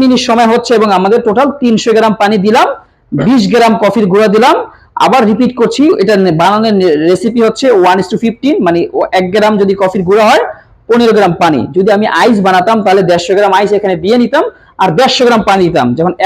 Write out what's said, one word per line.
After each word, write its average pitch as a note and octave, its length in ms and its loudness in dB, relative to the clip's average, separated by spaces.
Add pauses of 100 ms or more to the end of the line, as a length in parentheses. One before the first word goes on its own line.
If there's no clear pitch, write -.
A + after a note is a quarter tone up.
মিনিট B3+ 180 2 (100)
সময় A3+ 240 2
হচ্ছে A#3+ 260 -2
এবং G#3+ 100 0 (100)
আমাদের G3+ 280 0
টোটাল A#3 200 0 (140)
তিনশো A#3 360 0
গ্রাম A3 240 0
পানি G#3 240 0
দিলাম, B3+ 220 2 (600)
বিশ B3 160 2 (100)
গ্রাম A#3 280 2
কফির G3+ 300 0
গুঁড়া G#3+ 240 2
দিলাম। C4 200 2 (500)
আবার A#3+ 240 2
রিপিট A#3+ 300 0
করছি, A3+ 240 0 (180)
এটা G#3+ 120 0 (100)
নে-, F3 180 0
বানানোর G#3+ 380 0
নে-, E3+ 180 0 (120)
রেসিপি A3+ 380 -2
হচ্ছে - 180 -4 (240)
one F#3+ 120 2
is - 100 -6
to - 120 -4
fifteen, B3 320 -2 (100)
মানে E3+ 140 0 (180)
ও - 20 -2 (200)
এক F#3 60 -2 (100)
গ্রাম G#3+ 260 0
যদি G3 200 0
কফির F#3 280 -2
গুঁড়া G#3+ 200 2
হয়, F4 140 2 (460)
পনেরো A3+ 280 2
গ্রাম F#3 240 2
পানি। D#3+ 180 0 (180)
যদি G3 200 2
আমি G#3+ 80 -2 (160)
আইস A3 160 2 (100)
বানাতাম, F#3+ 380 0
তাহলে G3 240 2
দেড়শো F3 280 0
গ্রাম G3+ 220 0
আইস G3+ 200 -2
এখানে F#3+ 240 -2
দিয়ে A3 200 0
নিতাম C#4+ 200 -2 (380)
আর F#3 160 2
দেড়শো - 300 0
গ্রাম A#3 220 2
পানি G3 180 2
দিতাম। D#3 200 -2 (100)
যেমন F3 140 -2 (140)